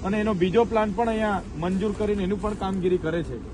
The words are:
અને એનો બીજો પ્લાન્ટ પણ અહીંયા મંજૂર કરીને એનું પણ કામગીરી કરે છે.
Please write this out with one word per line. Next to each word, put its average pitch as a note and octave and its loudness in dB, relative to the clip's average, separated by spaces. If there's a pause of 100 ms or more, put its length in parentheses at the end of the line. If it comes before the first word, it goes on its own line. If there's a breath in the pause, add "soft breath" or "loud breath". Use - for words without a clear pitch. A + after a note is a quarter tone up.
અને G3+ 0
એનો G#3+ 2
બીજો F#3 4
પ્લાન્ટ G#3+ 2
પણ A#3 0
અહીંયા G#3+ 0 (180)
મંજૂર F#3+ 0
કરીને G3+ 0
એનું F#3 0
પણ G#3 -2
કામગીરી F#3+ 0
કરે E3 -2
છે. B2 -8 (160)